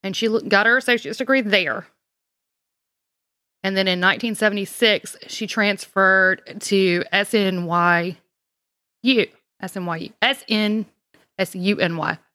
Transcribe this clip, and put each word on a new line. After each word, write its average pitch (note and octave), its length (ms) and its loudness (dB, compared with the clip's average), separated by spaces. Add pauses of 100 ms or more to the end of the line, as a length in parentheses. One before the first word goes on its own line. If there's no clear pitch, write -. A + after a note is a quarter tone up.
And F#3+ 140 -6
she A3+ 100 -2
l-, A3+ 160 0
got G3+ 240 2
her A#3+ 120 4
associate's A#3+ 420 -2
degree C4 220 2
there. F#3+ 440 0 (1800)
And G3 140 -2
then F#3+ 100 2
in F3+ 120 0
nineteen G3 340 0
seventy-six, G#3 840 0 (120)
she - 180 -8
transferred F#3+ 1160 0
to F#3 500 2
S G3+ 240 0
N F#3 300 0
Y F3 520 0 (880)
U. A#3+ 240 2 (340)
S F#3+ 160 -12
N F3+ 80 -6
Y E3 120 -6
U. - 160 -12 (100)
S C4 260 -2
N G#3+ 380 0 (500)
S F#3+ 160 -4
U F#3+ 260 -2
N E3+ 180 0
Y. D#3+ 200 -4 (180)